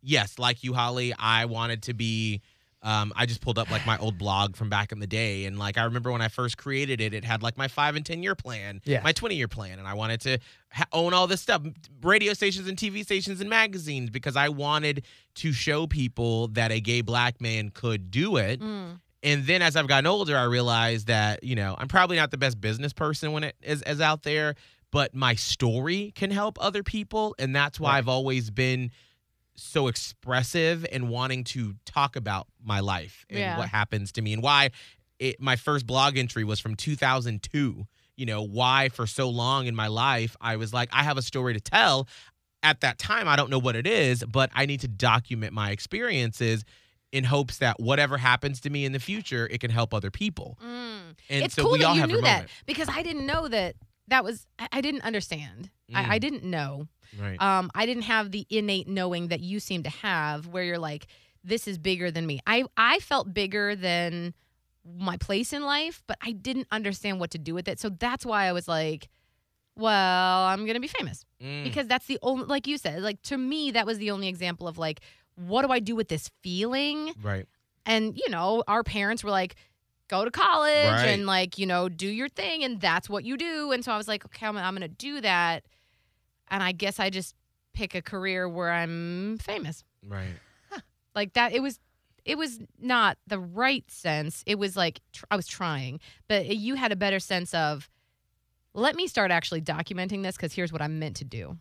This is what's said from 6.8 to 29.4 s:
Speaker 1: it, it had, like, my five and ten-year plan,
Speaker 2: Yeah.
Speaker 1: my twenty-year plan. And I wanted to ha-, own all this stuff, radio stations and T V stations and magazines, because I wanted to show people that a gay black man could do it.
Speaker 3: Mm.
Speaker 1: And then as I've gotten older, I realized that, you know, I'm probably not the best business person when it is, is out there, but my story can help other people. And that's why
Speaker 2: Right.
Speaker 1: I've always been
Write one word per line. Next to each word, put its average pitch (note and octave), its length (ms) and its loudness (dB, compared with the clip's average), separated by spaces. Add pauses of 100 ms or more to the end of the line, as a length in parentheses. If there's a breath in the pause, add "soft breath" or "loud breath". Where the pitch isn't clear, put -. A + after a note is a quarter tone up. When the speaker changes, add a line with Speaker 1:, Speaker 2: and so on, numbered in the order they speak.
Speaker 1:
it, G#2+ 140 -2
it G#2+ 100 -6
had, A2+ 180 0
like, A#2 140 -2
my C3+ 100 -2
five D3 300 0
and D3+ 80 -4
ten-year F3 300 -4
plan, G2+ 500 -10
Speaker 2:
Yeah. C#3 180 2
Speaker 1:
my D#3 100 4
twenty-year E3+ 360 -2
plan. F#2+ 300 -8
And F#2+ 100 -10
I G2 60 -6
wanted A2 260 -2
to C3 180 0 (320 loud breath)
ha-, E3 220 0
own E3+ 220 2
all F#3 120 8
this F#3 140 0
stuff, F#3+ 220 2 (400)
radio G3+ 320 4
stations F#3+ 340 -2
and F#3+ 80 -6
T G#3+ 140 -4
V G#3 120 -8
stations F#3+ 380 -4
and G3+ 80 -6
magazines, E3+ 640 0
because C3 260 -4
I C#3+ 140 4
wanted D3 560 0 (300 loud breath)
to D#3+ 180 -2
show D#3 320 0
people A#2+ 600 0
that A2+ 220 2
a A2 100 0
gay A#2+ 200 2
black A#2+ 400 0
man A2 300 -2
could G#2 400 -4
do D#3+ 260 2
it. A#2 240 0
Speaker 3:
Mm. G3 400 -8 (220)
Speaker 1:
And C#3+ 240 2
then F3+ 160 4
as D#3+ 140 4
I've D3+ 120 4
gotten C#3 180 6
older, F3 300 4
I B2+ 80 6
realized A#2 640 4
that, G#2+ 360 2
you B2+ 140 -2
know, G2 220 0
I'm C3 100 -6
probably F3+ 300 6
not D3+ 140 4
the D3 40 -4
best B2+ 240 0
business A2 320 -2
person D3+ 400 -2
when D3+ 120 -2
it - 180 -6
is, D3 220 -4
is D3 180 0
out D#3 220 4
there, D3+ 320 0 (340 soft breath)
but C#3+ 240 2
my B2+ 220 4
story D3 800 0
can G3 160 -2
help G#3 300 -2
other G3+ 220 0
people. G#3+ 560 -2
And C3+ 180 0
that's C#3+ 240 2
why D3 120 4
Speaker 2:
Right. C#3 60 6
Speaker 1:
I've B2 120 2
always C3 400 0
been B2+ 400 0 (680 soft breath)